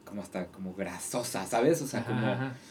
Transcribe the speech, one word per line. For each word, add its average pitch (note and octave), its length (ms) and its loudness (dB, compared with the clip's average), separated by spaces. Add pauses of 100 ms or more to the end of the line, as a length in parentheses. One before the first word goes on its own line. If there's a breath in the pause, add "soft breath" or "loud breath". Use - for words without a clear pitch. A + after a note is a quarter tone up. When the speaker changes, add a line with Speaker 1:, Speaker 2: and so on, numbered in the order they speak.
Speaker 1:
como G2+ 180 -8
hasta F#2 260 -6
como F#2 260 -8
grasosa, F#2+ 720 -4
¿sabes? C3+ 360 6
O D3 40 -4
sea, - 140 -2
Speaker 2:
Ajá, A#2 80 -4
Speaker 1:
como, B2 180 2
Speaker 2:
ajá. B2+ 280 0 (160 loud breath)